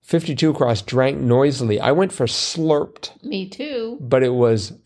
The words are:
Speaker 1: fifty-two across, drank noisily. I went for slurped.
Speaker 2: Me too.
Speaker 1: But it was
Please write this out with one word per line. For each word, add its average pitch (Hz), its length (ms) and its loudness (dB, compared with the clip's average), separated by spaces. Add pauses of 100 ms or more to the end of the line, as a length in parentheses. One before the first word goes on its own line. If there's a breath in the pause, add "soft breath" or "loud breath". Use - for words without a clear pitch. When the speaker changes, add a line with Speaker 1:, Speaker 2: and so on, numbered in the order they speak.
Speaker 1:
fifty-two 160 480 0
across, 123 320 0
drank 131 360 0
noisily. 127 600 2
I 113 120 2
went 185 200 0
for 127 140 -2
slurped. - 1000 -4
Speaker 2:
Me 190 240 -8
too. 247 520 -8
Speaker 1:
But 127 220 2
it 127 120 2
was 113 380 2 (140)